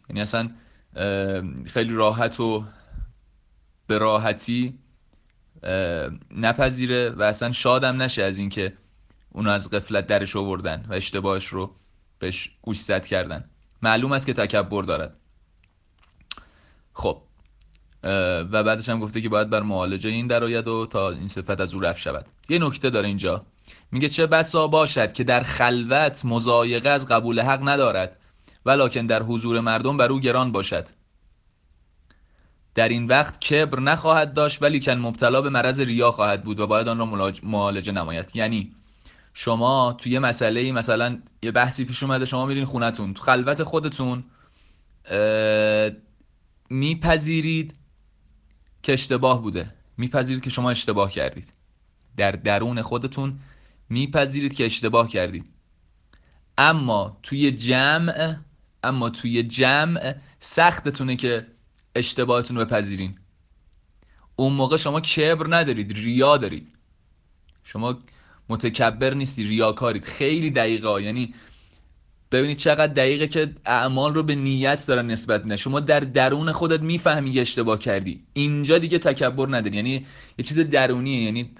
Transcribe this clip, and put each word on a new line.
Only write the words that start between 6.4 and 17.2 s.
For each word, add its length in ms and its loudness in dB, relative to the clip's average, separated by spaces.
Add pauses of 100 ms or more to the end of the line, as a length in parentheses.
و 120 -4
اصلاً 300 0
شادم 500 2
نشه 200 -2
از 160 0
این 100 -4
که 240 -4 (600)
اونو 180 -2
از 200 -2
غفلت 360 -2
درش 300 0
آوردن 520 -4
و 40 -8
اشتباهش 540 -4
رو 280 -8 (440)
بهش 320 -8 (120)
گوشزد 440 -2
کردن، 380 -4 (380)
معلوم 300 2
است 140 -2
که 60 0
تکبر 500 0
دارد. 340 -4 (1800)
خب، 300 -6 (840)